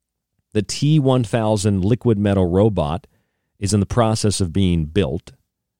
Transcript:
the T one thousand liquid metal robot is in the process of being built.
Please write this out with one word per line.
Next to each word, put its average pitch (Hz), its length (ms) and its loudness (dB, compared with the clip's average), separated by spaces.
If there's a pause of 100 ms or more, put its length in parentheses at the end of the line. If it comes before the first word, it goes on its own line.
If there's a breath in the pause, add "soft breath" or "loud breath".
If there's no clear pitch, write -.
(520)
the 104 120 -2
T 151 360 0
one 131 240 2
thousand 107 600 -2
liquid 110 320 0
metal 98 320 2
robot 87 580 0 (500)
is 101 160 -4
in 107 60 2
the 98 60 0
process 110 560 0
of 87 100 -2
being 87 340 0
built. 78 460 -4 (480)